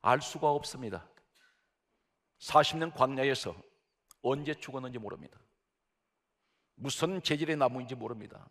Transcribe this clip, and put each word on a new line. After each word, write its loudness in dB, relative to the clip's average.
알 6
수가 0
없습니다. -4
사십 6
년 -2
광야에서 0
언제 0
죽었는지 -10
모릅니다. -12
무슨 -2
재질의 0
나무인지 2
모릅니다. -12